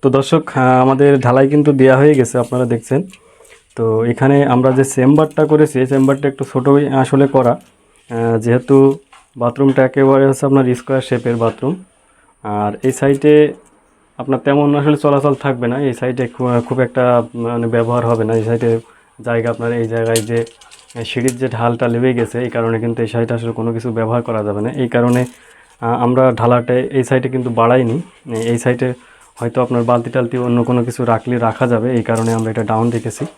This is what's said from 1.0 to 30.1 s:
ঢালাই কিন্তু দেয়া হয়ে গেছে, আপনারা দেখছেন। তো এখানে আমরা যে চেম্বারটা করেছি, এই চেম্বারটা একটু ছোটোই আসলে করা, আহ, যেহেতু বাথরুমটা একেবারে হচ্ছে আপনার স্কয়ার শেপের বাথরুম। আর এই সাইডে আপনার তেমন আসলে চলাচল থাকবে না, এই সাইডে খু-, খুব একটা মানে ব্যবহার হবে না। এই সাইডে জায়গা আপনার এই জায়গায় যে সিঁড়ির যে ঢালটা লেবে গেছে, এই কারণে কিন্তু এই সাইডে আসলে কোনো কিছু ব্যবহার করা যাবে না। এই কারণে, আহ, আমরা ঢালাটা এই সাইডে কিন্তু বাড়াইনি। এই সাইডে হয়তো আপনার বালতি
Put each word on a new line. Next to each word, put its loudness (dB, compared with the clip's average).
ঢালাই 4
কিন্তু 2
দেয়া 6
হয়ে 6
গেছে, 0
আপনারা -2
দেখছেন। -2
তো 0
এখানে 2
আমরা 2
যে 2
চেম্বারটা 2
করেছি, 2
এই 2
চেম্বারটা 0
একটু -6
ছোটোই 2
আসলে 2
করা, 2
আহ, -4
যেহেতু 4
বাথরুমটা 0
একেবারে 2
হচ্ছে 0
আপনার 2
স্কয়ার -4
শেপের -4
বাথরুম। -2
আর -4
এই 0
সাইডে 2
আপনার -4
তেমন 2
আসলে 2
চলাচল 0
থাকবে -4
না, -4
এই -2
সাইডে -4
খু-, -2
খুব -4
একটা 2
মানে -4
ব্যবহার 0
হবে 0
না। -2
এই 0
সাইডে 0
জায়গা -2
আপনার -4
এই -2
জায়গায় -2
যে -2
সিঁড়ির -4
যে -6
ঢালটা -2
লেবে 0
গেছে, -4
এই -6
কারণে -2
কিন্তু -4
এই -4
সাইডে -2
আসলে -6
কোনো -4
কিছু -6
ব্যবহার -2
করা -4
যাবে -4
না। -4
এই -4
কারণে, 0
আহ, -2
আমরা 2
ঢালাটা 0
এই -2
সাইডে -2
কিন্তু -4
বাড়াইনি। 2
এই -2
সাইডে -2
হয়তো -4
আপনার 0
বালতি 0